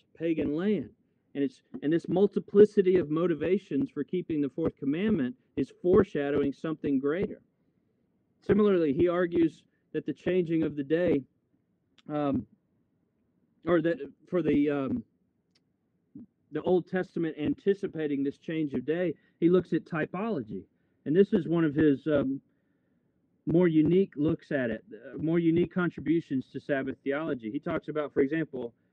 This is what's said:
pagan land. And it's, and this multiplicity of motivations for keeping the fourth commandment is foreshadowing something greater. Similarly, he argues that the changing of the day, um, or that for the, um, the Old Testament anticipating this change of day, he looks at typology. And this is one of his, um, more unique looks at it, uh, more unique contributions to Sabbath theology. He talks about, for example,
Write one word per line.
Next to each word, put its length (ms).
pagan 400
land. 320
And 100
it's, 160
and 100
this 160
multiplicity 880
of 140
motivations 800
for 120
keeping 380
the 80
fourth 300
commandment 560
is 140
foreshadowing 720
something 440
greater. 440
Similarly, 540
he 120
argues 580
that 140
the 80
changing 480
of 140
the 60
day, 380
um, 380
or 160
that 160
for 100
the, 300
um, 340
the 120
Old 260
Testament 500
anticipating 840
this 140
change 340
of 140
day, 260
he 120
looks 240
at 100
typology. 800
And 100
this 200
is 120
one 160
of 120
his, 320
um, 340
more 240
unique 480
looks 340
at 200
it, 200
uh, 280
more 200
unique 360
contributions 800
to 40
Sabbath 460
theology. 460
He 80
talks 300
about, 260
for 60
example, 520